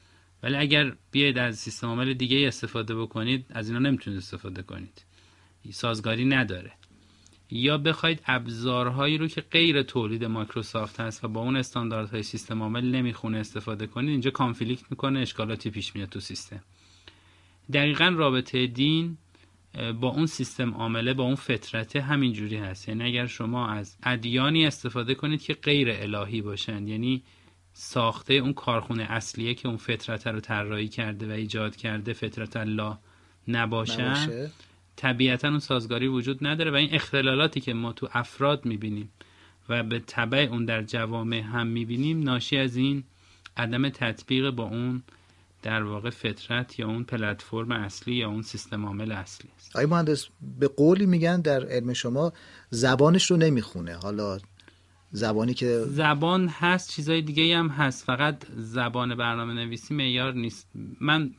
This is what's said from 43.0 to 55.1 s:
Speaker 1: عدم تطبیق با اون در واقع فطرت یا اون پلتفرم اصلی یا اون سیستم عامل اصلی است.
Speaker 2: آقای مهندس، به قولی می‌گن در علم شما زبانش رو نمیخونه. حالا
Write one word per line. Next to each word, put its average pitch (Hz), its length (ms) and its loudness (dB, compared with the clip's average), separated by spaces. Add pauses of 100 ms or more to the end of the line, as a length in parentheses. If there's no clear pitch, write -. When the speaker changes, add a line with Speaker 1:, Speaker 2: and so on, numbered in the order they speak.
Speaker 1:
عدم 120 320 0
تطبیق 127 600 0
با 120 140 -4
اون 120 400 -4 (580)
در 110 220 0
واقع 104 260 -4
فطرت 120 680 -4
یا 113 80 -4
اون 113 160 -2
پلتفرم 113 680 -4
اصلی 113 440 -4
یا 117 140 0
اون 107 120 -4
سیستم 107 440 -8
عامل 104 260 -4
اصلی - 460 -10
است. - 180 -20
Speaker 2:
آقای 127 100 4
مهندس، 156 420 2 (320)
به 139 80 6
قولی 175 380 6
می‌گن 175 360 4
در 139 240 2
علم 123 280 0
شما 131 400 0 (360)
زبانش 131 640 6
رو 180 60 8
نمیخونه. 107 580 2
حالا 101 440 -4 (760)